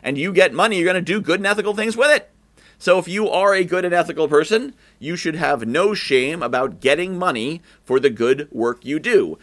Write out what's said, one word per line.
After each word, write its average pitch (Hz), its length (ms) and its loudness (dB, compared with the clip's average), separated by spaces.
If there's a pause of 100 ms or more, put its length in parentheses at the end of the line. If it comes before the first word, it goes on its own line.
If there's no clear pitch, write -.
and 135 140 -4
you 180 160 -4
get 180 200 4
money, 196 240 0
you're 170 80 0
gonna 185 160 0
do 202 200 -2
good 180 180 0
and 196 80 -4
ethical 208 260 -2
things 214 220 -4
with 277 160 4
it. - 180 2 (480)
So 185 220 4
if 175 80 -6
you 196 220 -2
are 196 240 2
a 190 100 0
good 175 220 -2
and 175 80 0
ethical 165 340 0
person, 214 480 0 (240)
you 156 160 -8
should 165 200 -6
have 139 300 -2
no 175 280 0
shame 139 500 0
about 123 380 -2
getting 175 360 0
money 160 440 -4 (220)
for 131 180 0
the 139 80 2
good 120 420 0
work 117 320 -4
you 143 160 -4
do. 127 440 0